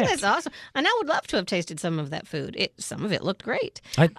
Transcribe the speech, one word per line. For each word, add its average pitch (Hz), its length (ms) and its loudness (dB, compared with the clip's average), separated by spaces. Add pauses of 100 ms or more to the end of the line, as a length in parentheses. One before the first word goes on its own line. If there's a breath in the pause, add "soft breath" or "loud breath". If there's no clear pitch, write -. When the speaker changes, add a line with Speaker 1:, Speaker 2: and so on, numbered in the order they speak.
Speaker 1:
think - 40 2
that's 349 140 0
awesome. 269 280 2 (220 loud breath)
And 285 120 2
I 403 100 6
would 415 120 0
love - 180 0
to - 100 -2
have 185 80 2
tasted 170 340 -2
some 165 200 0
of 147 100 -4
that - 180 -8
food. 143 300 -6
It, - 220 0
some - 260 -6
of 208 80 -2
it - 100 -2
looked - 200 -4
great. - 400 -4 (160 loud breath)
Speaker 2:
I 170 100 8 (100)